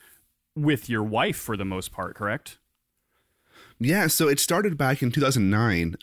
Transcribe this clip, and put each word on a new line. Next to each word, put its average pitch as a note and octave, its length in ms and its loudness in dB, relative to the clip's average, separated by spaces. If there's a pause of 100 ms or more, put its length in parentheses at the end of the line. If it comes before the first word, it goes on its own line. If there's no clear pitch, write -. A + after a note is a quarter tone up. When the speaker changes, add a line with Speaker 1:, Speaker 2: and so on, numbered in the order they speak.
(540)
Speaker 1:
with D3 360 -2
your A2 120 0
wife A2+ 360 -2
for - 180 -6
the G2 80 -6
most F#2+ 300 -6
part, F#2+ 200 -8
correct? G#2+ 440 -8 (1200)
Speaker 2:
Yeah, D#3+ 280 2
so D#3 200 2
it C#3+ 120 2
started F3+ 380 0
back C#3 240 0
in B2 100 2
two C#3+ 100 0
thousand B2+ 280 4
nine. G2 540 2